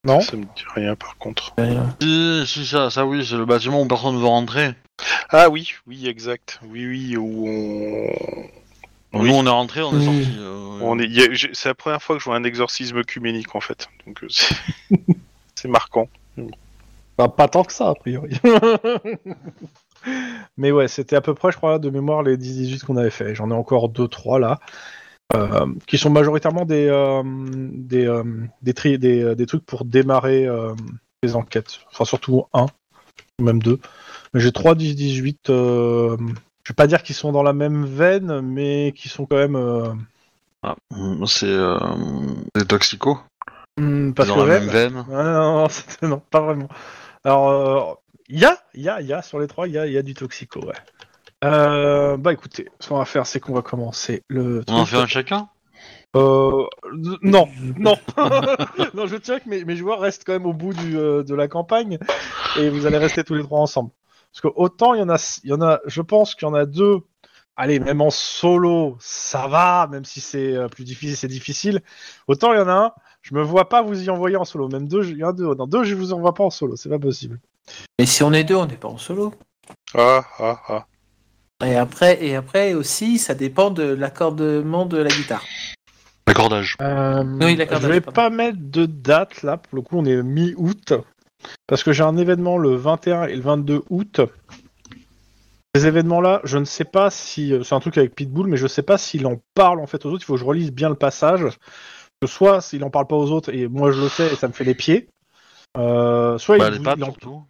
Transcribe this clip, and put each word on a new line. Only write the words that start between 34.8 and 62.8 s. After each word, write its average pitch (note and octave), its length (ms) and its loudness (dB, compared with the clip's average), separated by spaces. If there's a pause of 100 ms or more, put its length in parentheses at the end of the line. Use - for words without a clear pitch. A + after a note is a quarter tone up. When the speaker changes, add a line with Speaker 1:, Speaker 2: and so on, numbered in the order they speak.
Speaker 1:
dix-huit, C#3 540 -4
euh, A#2+ 640 2 (480)
je - 80 -12
vais - 40 -6
pas D3 120 6
dire D#3+ 160 2
qu'ils C#3 100 -10
sont - 180 -4
dans C#3+ 120 2
la C#3+ 80 4
même D3 340 -2
veine, E3 540 0
mais C#3+ 560 -2
qui - 120 -16
sont - 180 -10
quand D3 100 0
même, C#3+ 200 2
euh, A#2+ 360 -2 (720)
Speaker 4:
Ah, - 100 -6 (160)
mm, F#2+ 360 -6
c'est, - 200 -2
euh, F#2+ 320 0 (800)
des G#2 100 0
toxicos. G#2 520 0 (600)
Speaker 1:
Hmm, C#3+ 340 0
parce B2+ 160 2
Speaker 4:
Dans - 60 0
Speaker 1:
que D3 60 4
Speaker 4:
la C#3 60 4 (120)
Speaker 1:
veine G3+ 60 0
Speaker 4:
même G3+ 80 -4
veine. A#2+ 360 0
Speaker 1:
Ouais, C3+ 140 -4
non, D#3+ 400 2
non, D#3 60 2
<laughs> - 20 0
c'était, - 380 -8
non, C#3+ 200 -2
pas D#3 120 4
vraiment. D3 280 -4 (560)
Alors, C#3 260 4
euh, C3+ 440 0 (340)
il C#3 100 -8
y E3+ 60 6
a, F4 140 6 (160)
il C3 80 -16
y D#3 60 -2
a, G#3 120 -4
il C#3+ 60 -10
y C3 60 -6
a, D3 100 -4
sur - 160 -10
les D3 80 -2
trois, E3+ 220 -6
il D#3+ 60 -8
y D3+ 40 -2
a, D#3 80 -2
il C#3+ 60 -4
y C3 60 0
a C#3 40 0
du C3+ 120 -10
toxico, - 460 -14
ouais. - 140 -10 (680)
Euh, C#3+ 720 2
bah D3 160 0
écoutez, - 360 -10 (120)
ce - 80 -18
qu'on C#3+ 100 -2
va C3+ 60 0
faire, C3 220 -4
c'est - 140 -8
qu'on - 120 -10
va B2 100 0
commencer A#2+ 680 -8
le B2 400 -2
Speaker 4:
On A2+ 60 -2
en - 100 4
Speaker 1:
truc. A2 60 -2
Speaker 4:
fait A#2+ 60 0
un B2 100 2
chacun ? G3 420 -4 (680)
Speaker 1:
Euh, C3+ 480 4 (280)
n-, E3 300 -8
non, G3 260 6 (280)
non. G#3 200 4 (200)
<laughs> C4+ 800 0
Non, G3+ 120 -6
je F#3+ 100 -8
tiens B3 240 -6
que - 80 -18
mes, F#3+ 160 -6
mes E3+ 120 -6
joueurs F#3+ 240 -6
restent F#3+ 240 -4
quand F#3 100 -4
même F3+ 120 -4
au E3+ 60 -2
bout E3+ 200 -6
du, E3+ 240 -6
euh, D3+ 280 0
de C#3 100 -6
la D3 140 0
campagne, F3 500 -2 (600)
et D3+ 120 2
vous C#3+ 160 -4